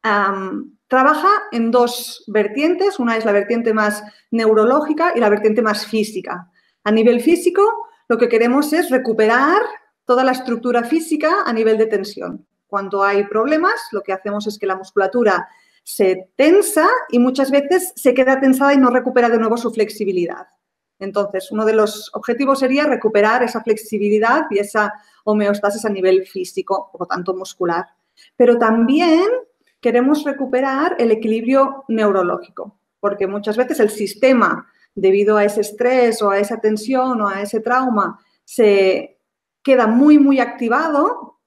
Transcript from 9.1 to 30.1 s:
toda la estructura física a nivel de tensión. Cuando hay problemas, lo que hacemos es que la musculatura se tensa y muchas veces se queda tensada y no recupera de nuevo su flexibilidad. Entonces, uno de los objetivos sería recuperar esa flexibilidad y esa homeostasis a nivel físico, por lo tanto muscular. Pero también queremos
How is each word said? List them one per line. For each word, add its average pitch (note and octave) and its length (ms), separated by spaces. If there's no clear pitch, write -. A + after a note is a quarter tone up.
toda B3+ 200
la C4 80
estructura A#3+ 500
física D#4+ 640
a A#3+ 60
nivel A3 260
de A3 80
tensión. F#3+ 580
Cuando G3 380
hay G3+ 240
problemas, D#4 460
lo G3 100
que G3 100
hacemos G#3 360
es G#3 100
que G3+ 80
la F#3+ 80
musculatura F#3+ 760
se F#3 500
tensa E4 540
y A#3+ 120
muchas C4 320
veces C#4+ 420
se B3 180
queda C4 280
tensada C#4 340
y C4+ 40
no B3+ 120
recupera A#3+ 380
de A#3 100
nuevo A3+ 180
su A#3 160
flexibilidad. F#3+ 760
Entonces, G3 540
uno G#3+ 120
de A3 100
los G#3+ 380
objetivos C4 460
sería C4+ 280
recuperar A3+ 580
esa A#3 180
flexibilidad G#3+ 880
y G3 80
esa G3+ 340
homeostasis G3+ 640
a G#3+ 60
nivel F#3+ 360
físico, - 640
por - 120
lo E3+ 40
tanto F3+ 300
muscular. F3+ 500
Pero A#3+ 220
también C#4+ 720
queremos B3+ 420